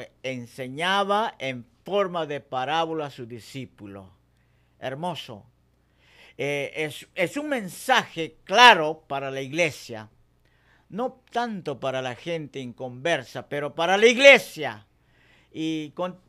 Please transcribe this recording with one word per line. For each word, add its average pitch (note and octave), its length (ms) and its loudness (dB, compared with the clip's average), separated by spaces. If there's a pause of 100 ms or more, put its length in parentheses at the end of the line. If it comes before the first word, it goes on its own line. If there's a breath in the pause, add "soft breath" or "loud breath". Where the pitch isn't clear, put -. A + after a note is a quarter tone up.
(240)
enseñaba D#3+ 1160 -2
en B2+ 260 -6 (180)
forma F3 420 -2
de C#3+ 140 -6
parábola D3+ 680 -2
a - 20 -12
sus B2+ 180 -14
discípulos. G#2 800 -14 (720)
Hermoso. C3+ 640 -8 (920 soft breath)
Eh, C#3 380 -4
es, D3+ 380 -8
es F3 220 -2
un D4+ 140 -4
mensaje G#3 960 -2
claro F3+ 600 6
para C#3 220 -6
la C3+ 120 -6
iglesia. C3 680 -4 (800 soft breath)
No B3 340 -6 (100)
tanto G3+ 500 -4
para C3 200 -4
la B2+ 140 -6
gente D#3+ 440 -8
inconversa, B2+ 880 -6
pero C#3+ 260 -6
para F3 220 2
la G#3+ 100 8
iglesia. A3 800 6 (640 soft breath)
Y D#3 400 -4
con-, F3+ 380 -8